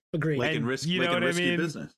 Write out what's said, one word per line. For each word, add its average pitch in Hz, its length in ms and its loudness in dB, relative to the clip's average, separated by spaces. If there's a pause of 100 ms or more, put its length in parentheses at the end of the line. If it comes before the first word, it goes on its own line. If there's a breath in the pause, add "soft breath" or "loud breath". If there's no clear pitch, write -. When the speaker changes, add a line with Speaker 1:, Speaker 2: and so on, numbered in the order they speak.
(140)
Speaker 1:
agreed. 156 260 0
Speaker 2:
Like, 143 120 2
in 151 60 0
Speaker 3:
And 139 100 0
Speaker 2:
risk-, 131 200 -2
Speaker 3:
you 180 140 0
Speaker 2:
like, 175 80 2
Speaker 3:
know 175 80 2
Speaker 2:
in 175 60 0
Speaker 3:
what - 0 -
I 175 40 2
Speaker 2:
risky 175 220 2
Speaker 3:
mean? 175 80 2
Speaker 2:
business. 160 400 -4